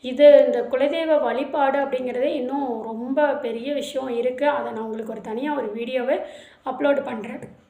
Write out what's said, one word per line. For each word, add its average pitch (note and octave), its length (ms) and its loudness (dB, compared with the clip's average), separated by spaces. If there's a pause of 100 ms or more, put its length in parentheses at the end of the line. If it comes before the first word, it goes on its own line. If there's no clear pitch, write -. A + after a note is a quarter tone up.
இது, C#4 440 10
இந்த A#3+ 260 -2
குலதெய்வ D4+ 500 2
வழிபாடு C4+ 580 0
அப்படிங்கிறதே B3+ 420 -4
இன்னும் C4 600 -4
ரொம்ப B3+ 540 -2
பெரிய A#3 380 -6
விஷயம் C4 440 -6
இருக்கு. B3+ 320 0
அதை A#3 220 -4
நான் A3 120 -8
உங்களுக்கு A3 280 -8
ஒரு G#3+ 100 -12
தனியா C4+ 360 -6
ஒரு A3 140 -6
வீடியோவை B3 480 -2 (460)
அப்லோடு C#4+ 380 0
பண்றேன். A3+ 360 -10 (300)